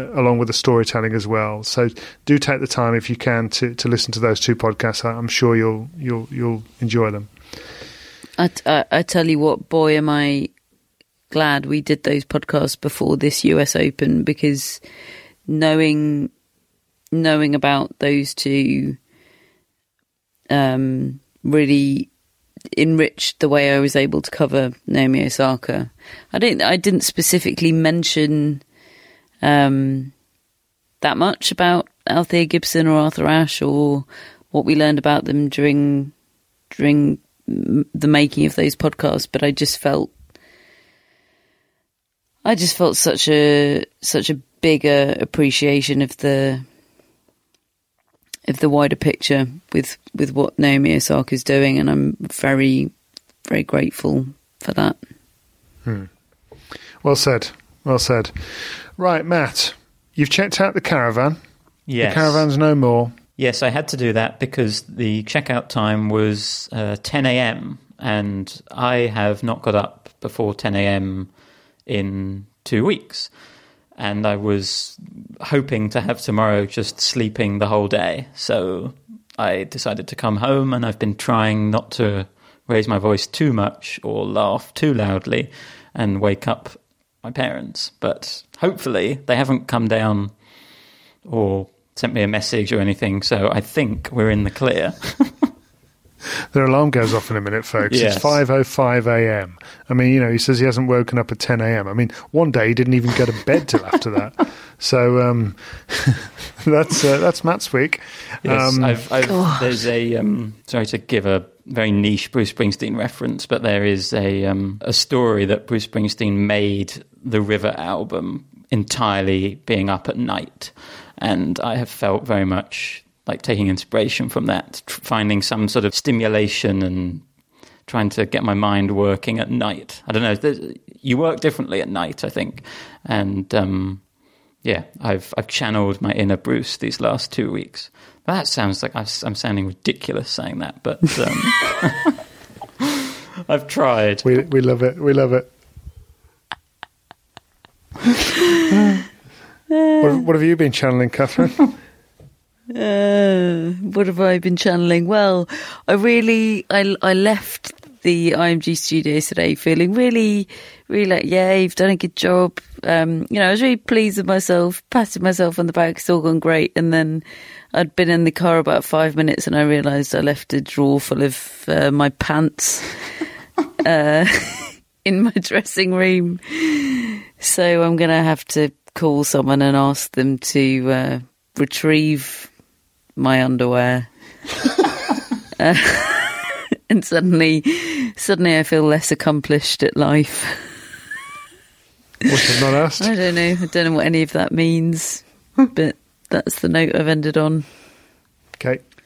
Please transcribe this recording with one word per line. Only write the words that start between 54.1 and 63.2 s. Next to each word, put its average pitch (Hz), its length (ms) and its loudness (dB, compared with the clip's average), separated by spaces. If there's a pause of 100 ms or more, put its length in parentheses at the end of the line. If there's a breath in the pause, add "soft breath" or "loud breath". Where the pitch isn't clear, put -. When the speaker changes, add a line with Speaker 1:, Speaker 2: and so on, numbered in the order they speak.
Speaker 2:
for - 120 -6
that. 156 240 0 (880)
Speaker 1:
Hmm. 104 200 -6 (1000 loud breath)
Well 143 140 2
said. 123 340 0 (340)
Well 131 140 2
said. 120 320 0 (640 loud breath)
Right, 180 300 0
Matt, 165 480 -2 (400)
you've 143 160 0
checked 196 320 0
out 196 100 2
the 190 80 -4
caravan. 127 560 0 (480)
Speaker 3:
Yes. 117 300 0
Speaker 1:
The 160 60 2
caravan's 151 360 4
no 151 180 4
more. 120 380 2 (240)